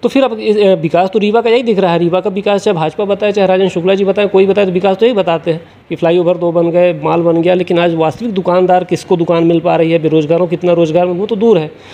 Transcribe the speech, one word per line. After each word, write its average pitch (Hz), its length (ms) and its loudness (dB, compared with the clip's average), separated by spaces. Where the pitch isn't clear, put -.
तो 240 60 0
फिर 277 140 2
अब 226 160 -4
इस, 214 180 0
अ, 202 160 4
विकास 170 360 0
तो 220 100 -2
रीवा 208 220 0
का 233 80 0
यही 240 140 2
दिख 220 160 0
रहा 180 140 2
है। 170 60 2
रीवा 175 220 0
का 202 80 -4
विकास 202 340 -2
चाहे 208 120 0
भाजपा 160 300 -4
बताए, 202 260 -2
चाहे 196 160 0
राजन 185 200 2
शुक्ला 180 280 -2
जी 196 100 0
बताएं, 196 240 0
कोई 196 160 4
बताए, 196 200 2
तो 185 60 -2
विकास 185 260 0
तो 220 80 2
यही 247 100 2
बताते 170 360 -2
हैं 165 140 -6
कि 170 60 -8
फ्लाईओवर 170 420 0
दो 170 140 -2
बन 170 200 0
गए, 175 220 2
माल 160 180 0
बन 165 200 0
गया, 180 120 2
लेकिन 180 260 0
आज 175 140 0
वास्तविक 165 400 -2
दुकानदार 180 500 2
किसको 175 340 -2
दुकान 170 260 0
मिल 170 160 2
पा 165 160 0
रही 165 160 2
है, 165 80 2
बेरोजगारों 156 460 0
को 170 40 -2
कितना 175 240 0
रोजगार, 170 320 2
वो 180 200 -4
तो 220 100 -4
दूर 214 220 2
है। 156 140 -4